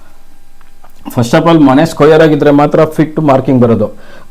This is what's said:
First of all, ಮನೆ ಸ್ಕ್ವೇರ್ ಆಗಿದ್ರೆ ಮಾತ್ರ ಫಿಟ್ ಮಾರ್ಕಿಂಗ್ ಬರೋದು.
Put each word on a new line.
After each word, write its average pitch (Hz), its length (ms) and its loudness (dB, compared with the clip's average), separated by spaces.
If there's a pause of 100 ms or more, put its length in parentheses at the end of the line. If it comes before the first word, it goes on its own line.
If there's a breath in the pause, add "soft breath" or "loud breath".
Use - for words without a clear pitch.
(1080 soft breath)
First 123 320 0
of 165 60 0
all, 165 160 4
ಮನೆ 135 220 4
ಸ್ಕ್ವೇರ್ 156 360 4
ಆಗಿದ್ರೆ 147 300 2
ಮಾತ್ರ 147 340 2
ಫಿಟ್ 156 340 -2
ಮಾರ್ಕಿಂಗ್ 131 420 0
ಬರೋದು. 104 300 0 (400 loud breath)